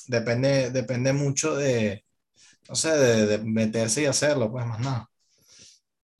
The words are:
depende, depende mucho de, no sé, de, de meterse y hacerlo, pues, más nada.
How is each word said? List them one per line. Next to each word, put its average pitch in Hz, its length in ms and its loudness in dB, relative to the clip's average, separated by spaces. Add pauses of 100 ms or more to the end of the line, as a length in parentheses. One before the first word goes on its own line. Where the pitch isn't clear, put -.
depende, 123 640 0
depende 127 420 0
mucho 143 420 -2
de, 117 500 0 (640)
no 123 60 -10
sé, 160 160 0
de, 117 360 4
de 104 120 2
meterse 113 640 0
y - 40 2
hacerlo, 135 440 0
pues, 123 160 -6
más 110 140 -8
nada. 131 280 -6 (1120)